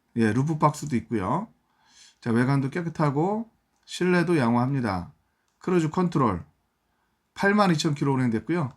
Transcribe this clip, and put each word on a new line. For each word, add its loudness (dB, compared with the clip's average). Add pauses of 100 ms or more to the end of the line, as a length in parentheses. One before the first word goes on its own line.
(160)
예, 2
루프박스도 -2
있고요. -4 (720)
자, -6
외관도 2
깨끗하고 -2 (340)
실내도 0
양호합니다. 0 (460)
크루즈 0
컨트롤 0 (920)
팔만 4
이천 0
킬로 0
운행됐고요. -2